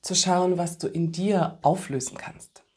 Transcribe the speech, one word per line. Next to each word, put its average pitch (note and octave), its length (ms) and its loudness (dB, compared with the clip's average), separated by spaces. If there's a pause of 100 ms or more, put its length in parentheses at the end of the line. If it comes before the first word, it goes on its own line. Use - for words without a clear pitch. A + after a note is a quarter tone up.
zu - 140 -6
schauen, F3+ 420 4
was E3+ 220 -2
du - 80 -6
in E3 260 -2
dir F#3 480 0
auflösen C#3 560 0
kannst. - 480 -18 (120)